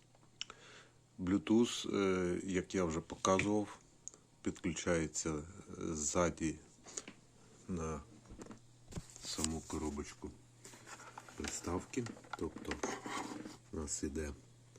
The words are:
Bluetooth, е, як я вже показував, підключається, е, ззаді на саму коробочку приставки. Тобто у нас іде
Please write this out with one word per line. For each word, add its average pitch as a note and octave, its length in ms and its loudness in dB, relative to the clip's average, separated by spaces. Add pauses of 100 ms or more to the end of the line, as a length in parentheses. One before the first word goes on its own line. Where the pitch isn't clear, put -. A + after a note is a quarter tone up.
(1200)
Bluetooth, G#2 720 4
е, F#2 480 4
як F#2 320 0
я F#2 80 6
вже E2 180 2
показував, G2+ 760 2 (640)
підключається, E2 880 2
е, D2+ 140 -2 (340)
ззаді E2 800 2 (1120)
на D#2+ 340 -2 (1200)
саму D#2+ 440 0
коробочку D2+ 640 -4 (1040)
приставки. - 680 -2 (340)
Тобто - 360 -4 (1000)
у E2 60 -4
нас D#2 260 -2
іде D2+ 300 -2 (460)